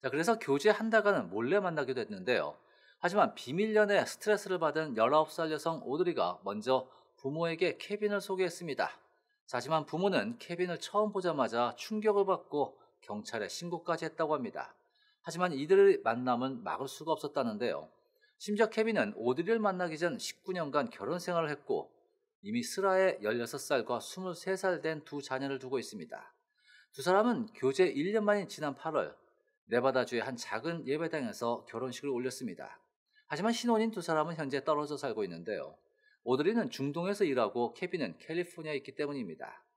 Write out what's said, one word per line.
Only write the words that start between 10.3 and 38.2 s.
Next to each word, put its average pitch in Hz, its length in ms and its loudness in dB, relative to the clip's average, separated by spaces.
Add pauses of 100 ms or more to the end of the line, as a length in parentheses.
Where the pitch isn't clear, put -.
케빈을 175 420 -4
처음 208 320 0
보자마자 127 640 0
충격을 208 480 2
받고 147 560 -2 (220)
경찰에 104 460 -6
신고까지 165 580 -4
했다고 156 280 0
합니다. 117 400 -6 (480)
하지만 170 300 -2
이들의 175 500 8
만남은 123 640 0
막을 123 240 -4
수가 156 240 -4
없었다는데요. 117 760 -2 (500)
심지어 208 300 2
케빈은 214 480 0
오드리를 160 420 0
만나기 180 380 0
전 151 220 -2
십구 - 340 -10
년간 147 380 0
결혼 139 280 -4
생활을 170 320 0
했고 120 400 -4 (520)
이미 110 200 -4
슬하에 190 600 2
열여섯 117 380 -2
살과 127 400 0
스물세 185 560 -6
살 180 260 0
된 160 220 -4
두 143 180 -8
자녀를 135 360 -4
두고 127 200 -4
있습니다. - 560 -10 (580)
두 139 100 -14
사람은 185 520 4
교제 135 320 4
일 147 260 0
년 214 120 2
만인 208 240 2
지난 147 260 -6
팔월 123 420 -2 (500)
네바다주의 123 540 2
한 123 160 -4
작은 135 500 -6
예배당에서 131 840 -2
결혼식을 123 420 -6
올렸습니다. 120 680 -6 (480)
하지만 196 260 0
신혼인 226 380 2
두 202 120 -6
사람은 165 340 0
현재 139 260 -2
떨어져 147 340 0
살고 113 280 -2
있는데요. 85 520 -6 (480)
오드리는 151 460 2
중동에서 175 540 -2
일하고 120 480 2
케빈은 156 460 -4
캘리포니아에 160 580 -6